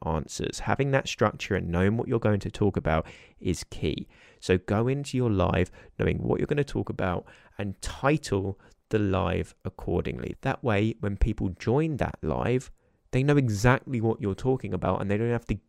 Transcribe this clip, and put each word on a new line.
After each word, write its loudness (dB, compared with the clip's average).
answers. -4
Having 0
that 0
structure 0
and -2
knowing 2
what -4
you're 0
going 2
to -6
talk 0
about 0
is -4
key. -4
So 2
go 0
into -2
your 2
live 2
knowing 0
what 0
you're -2
gonna 0
talk -4
about -4
and -8
title 0
the 2
live 0
accordingly. -4
That -4
way, 2
when -2
people 0
join 0
that -4
live, 0
they 2
know 4
exactly 4
what 0
you're 0
talking -2
about 0
and -2
they 2
don't 0
have -2
to -2